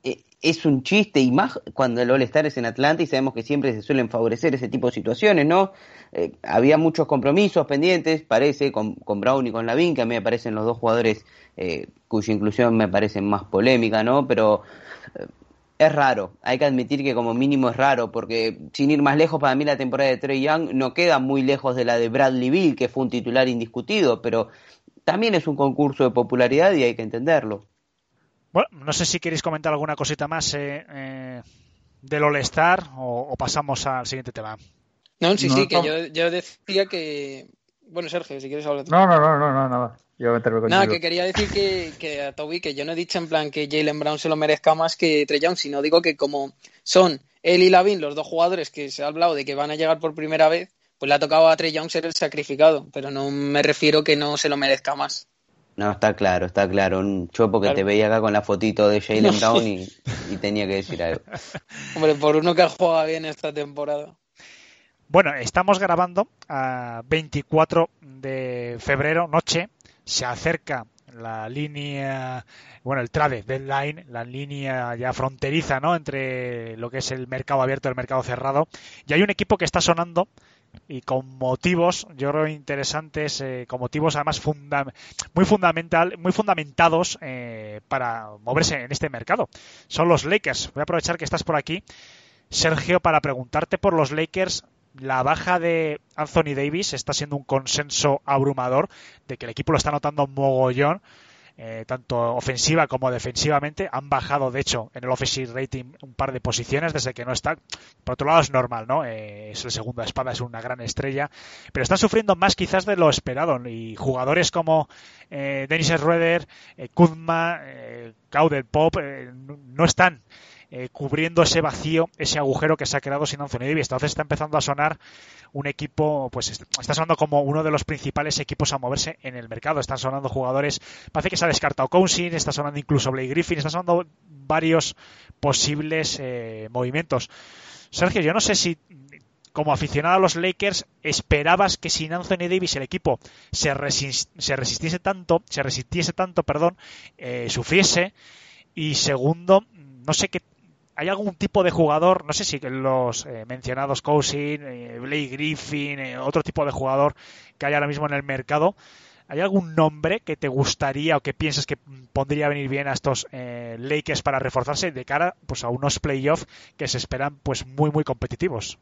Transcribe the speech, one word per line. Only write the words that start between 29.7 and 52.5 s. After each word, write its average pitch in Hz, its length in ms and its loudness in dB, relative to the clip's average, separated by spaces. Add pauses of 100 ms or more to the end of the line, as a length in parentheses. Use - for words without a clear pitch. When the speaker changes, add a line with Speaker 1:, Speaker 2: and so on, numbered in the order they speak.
Speaker 2:
alguna 147 240 0
cosita 147 320 -4
más, 156 260 -4
eh, 143 340 -6
eh, 131 540 -14 (580)
del 147 240 0
All-Star 160 600 2 (120)
o, 127 340 -6
o - 60 -6
pasamos 139 500 -4
al 127 200 -4
siguiente 127 260 -10
tema. 110 240 -10 (640)
Speaker 3:
No, 185 160 4
sí, 139 120 0
Speaker 4:
No, 135 80 4
Speaker 3:
sí, - 120 4
que 147 80 0
Speaker 4:
no. 170 80 4
Speaker 3:
yo, 160 220 -2
yo 160 240 0
decía 190 560 -2
que, 147 600 -8 (400)
bueno, 170 200 -8
Sergio, 151 320 -8
si 135 80 -12
quieres 147 160 -6
hablar 143 220 -4
tú. 147 60 -2
Speaker 4:
No, 185 140 8
no, 170 140 8
no, 151 180 6
no, 147 140 2
no, 135 160 2
nada. 123 300 -2 (200)
Yo 123 100 0
me 117 100 4
meterme 113 220 2
con 113 100 0
Speaker 3:
Nada, 190 140 6
Speaker 4:
Julio. 214 120 2
Speaker 3:
que 165 60 -4
quería 175 220 -2
decir 190 260 0
que, 190 480 -2
que 151 240 -8
a 139 100 -6
Toby, 151 300 -8
que 147 120 -6
yo 143 120 -6
no 165 60 -6
he - 20 -6
dicho 175 240 -4
en 170 100 -6
plan 156 220 -2
que 147 200 -4
Jaylen 151 300 0
Brown 151 180 -2
se 165 120 -2
lo 156 60 2
merezca 151 380 4
más 160 220 0
que 151 300 4
Trae 147 140 0
Young, 175 160 2
sino 143 260 -4
digo 156 180 4
que 165 160 -2
como 143 360 -4 (300)
son 170 380 4 (220)
él 180 200 6
y 185 60 8
Lavin 185 320 8
los 147 140 -4
dos 151 120 -6
jugadores 170 440 0
que 143 200 -10
se 147 120 -8
ha 143 60 -2
hablado 165 260 2
de 139 100 -4
que 139 100 -6
van 143 160 -2
a 151 40 -4
llegar 160 240 2
por 156 160 -4
primera 156 340 4
vez, 170 220 0 (280)
pues 139 100 -6
le 143 60 6
ha 143 40 4
tocado 160 300 6
a 160 80 6
Trae 160 160 -2
Young 156 180 -6
ser 160 160 -2
el 165 80 -6
sacrificado, 151 800 2